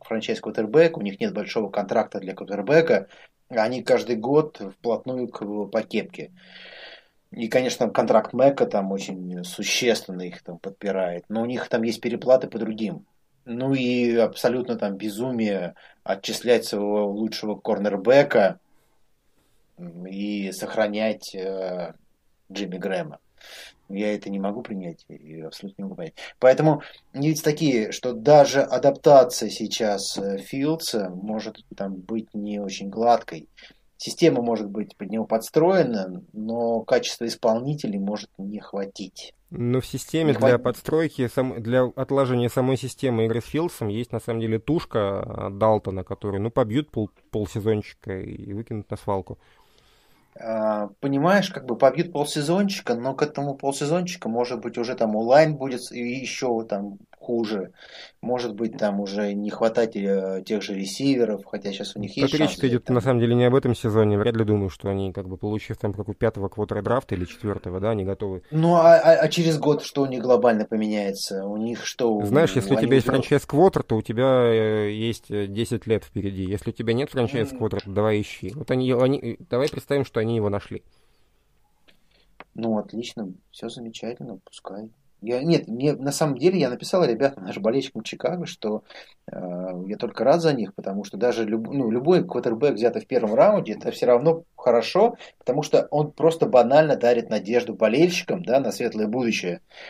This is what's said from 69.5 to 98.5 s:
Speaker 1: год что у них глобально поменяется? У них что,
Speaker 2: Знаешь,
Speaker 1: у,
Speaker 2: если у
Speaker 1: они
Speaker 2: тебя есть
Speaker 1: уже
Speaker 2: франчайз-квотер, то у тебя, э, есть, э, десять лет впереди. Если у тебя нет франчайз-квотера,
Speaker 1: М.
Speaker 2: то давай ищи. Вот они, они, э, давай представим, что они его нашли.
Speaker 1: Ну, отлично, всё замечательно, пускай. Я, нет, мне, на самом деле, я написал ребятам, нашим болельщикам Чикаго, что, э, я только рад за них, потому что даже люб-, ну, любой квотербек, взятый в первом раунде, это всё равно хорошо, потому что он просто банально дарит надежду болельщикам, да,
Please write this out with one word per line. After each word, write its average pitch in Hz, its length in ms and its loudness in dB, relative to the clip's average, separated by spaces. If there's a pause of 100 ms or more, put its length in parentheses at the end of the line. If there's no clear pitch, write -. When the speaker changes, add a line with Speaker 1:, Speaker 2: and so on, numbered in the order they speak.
Speaker 1:
год 147 260 0
что 143 180 -2
у 135 40 2
них 127 160 -6
глобально 117 420 4
поменяется? 104 800 -4
У 101 140 -6
них 113 260 -6
что, - 240 -2 (120)
Speaker 2:
Знаешь, 131 360 2
Speaker 1:
у, - 0 -
Speaker 2:
если 110 180 2
у - 20 4
Speaker 1:
они 113 100 2
Speaker 2:
тебя 131 100 6
есть 127 100 4
Speaker 1:
уже - 0 -
Speaker 2:
франчайз-квотер, 143 800 2
то 113 120 0
у 110 60 -2
тебя, 127 440 4
э, 107 460 2
есть, 110 380 -4
э, 104 160 -2
десять 110 400 -4
лет 110 180 2
впереди. 98 380 -6
Если 101 280 -4
у - 20 -10
тебя 113 200 -2
нет 131 180 -2
франчайз-квотера, 110 680 -2
Speaker 1:
М. - 40 -20
Speaker 2:
то 98 80 -12
давай 104 280 2
ищи. - 360 -10
Вот 147 160 -6
они, 127 200 0
они, 127 280 2
э, 117 160 -8 (120)
давай 131 200 0
представим, 139 360 -2
что - 140 -4
они 113 160 0
его 104 140 0
нашли. 101 340 -6 (1700)
Speaker 1:
Ну, 113 240 0
отлично, 104 540 -8 (180)
всё - 180 -14
замечательно, 117 760 -12
пускай. - 460 -16 (300)
Я, 123 220 -2
нет, 160 240 2
мне, 127 280 0
на 139 180 -4
самом 143 260 -2
деле, 180 220 2
я 127 100 2
написал 170 340 0
ребятам, 123 400 0
нашим 101 180 -8
болельщикам 113 400 -2
Чикаго, - 440 -6
что, 104 380 -6 (460)
э, - 60 -12 (500)
я 101 100 -8
только 120 280 -6
рад 160 160 6
за 160 140 4
них, 104 200 -4
потому 98 300 -6
что - 120 -12
даже 113 280 0
люб-, 110 280 -4
ну, 131 180 0
любой 143 340 4
квотербек, 123 500 0
взятый 110 280 2
в - 60 -18
первом 113 260 0
раунде, 156 380 4
это - 180 -6
всё - 160 -2
равно 143 380 4 (120)
хорошо, 127 600 4 (220)
потому 139 260 -2
что - 260 2
он 147 220 0
просто 151 340 2
банально 131 500 6
дарит 117 340 2
надежду 107 440 0
болельщикам, 113 720 2
да, 127 160 4